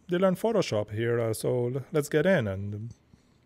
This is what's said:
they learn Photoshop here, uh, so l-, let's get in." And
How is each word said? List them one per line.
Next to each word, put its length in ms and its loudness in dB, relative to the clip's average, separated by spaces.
they 80 0
learn 180 4
Photoshop 560 0
here, 280 0
uh, 140 0
so 160 -2
l-, 80 -6
let's 160 0
get 160 2
in." 220 4
And 460 -8